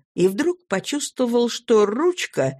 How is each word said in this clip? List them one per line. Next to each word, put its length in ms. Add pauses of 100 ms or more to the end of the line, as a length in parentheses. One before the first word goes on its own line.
(160)
и 140
вдруг 380
почувствовал, 800
что 360
ручка, 760